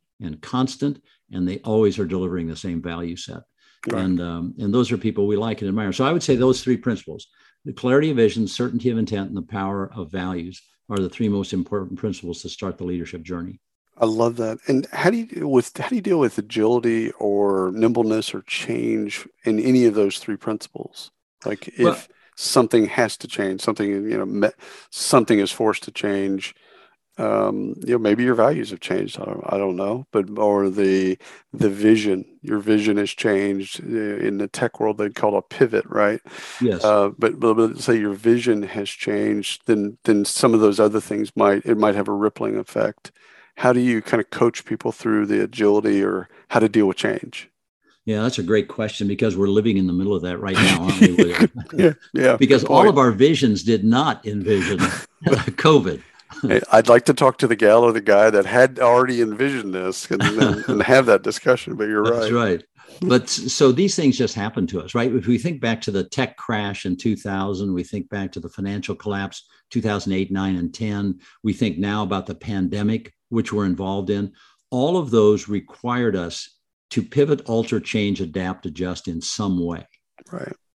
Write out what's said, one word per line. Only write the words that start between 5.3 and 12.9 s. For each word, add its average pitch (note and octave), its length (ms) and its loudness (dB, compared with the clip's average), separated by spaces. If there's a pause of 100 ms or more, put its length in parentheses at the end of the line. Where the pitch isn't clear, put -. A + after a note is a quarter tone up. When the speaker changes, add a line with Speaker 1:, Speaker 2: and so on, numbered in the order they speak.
Speaker 1:
like A2 260 -4
and G2+ 60 -4
admire. G2+ 240 -4
So B2+ 120 -2
I C#3+ 80 0
would F3 100 -2
say C3+ 140 0
those B2+ 260 2
three B2 140 0
principles: - 520 -8 (360)
the C#3+ 80 -12
clarity C#3 380 2
of C#3+ 60 -2
vision, A2 300 2
certainty A#2+ 440 -2
of A2+ 80 -2
intent, G#2 300 -4
and G2 80 -10
the F#2 60 -8
power G2 520 -6
of F2 180 -12
values F2+ 480 -8 (300)
are G#2 80 -4
the F#2+ 100 -2
three G#2+ 220 -2
most G2+ 240 -4
important F#2 440 -6
principles F2 440 -8
to E2+ 80 -14
start F#2+ 260 -10
the F#2 80 -12
leadership F2 380 -8